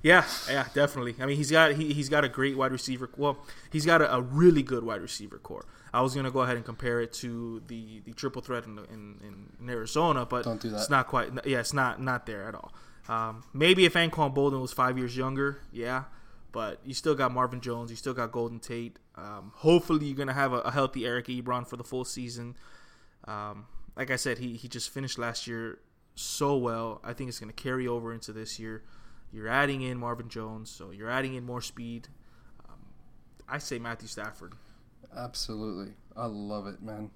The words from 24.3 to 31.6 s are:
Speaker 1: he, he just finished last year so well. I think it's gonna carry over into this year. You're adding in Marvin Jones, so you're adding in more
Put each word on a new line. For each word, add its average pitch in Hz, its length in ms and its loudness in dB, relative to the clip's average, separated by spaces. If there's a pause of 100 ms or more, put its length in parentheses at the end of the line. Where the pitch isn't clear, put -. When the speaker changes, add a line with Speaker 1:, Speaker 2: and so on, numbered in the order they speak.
Speaker 1:
he, 120 160 -6
he 120 140 -12
just 120 240 -8
finished 135 260 -6
last 117 300 -4
year 117 320 -6 (340)
so - 440 0
well. 113 460 -4
I 120 100 -8
think 127 160 -8
it's 117 100 -10
gonna 110 140 -14
carry 127 340 -4
over 117 260 -4
into 110 180 -12
this 110 280 -10
year. 110 240 -10 (500)
You're 107 160 -8
adding 139 320 2
in 127 160 -4
Marvin 120 320 -6
Jones, 110 400 -10
so 82 220 -16
you're 104 180 -10
adding 131 240 -2
in 123 100 -8
more 123 180 -8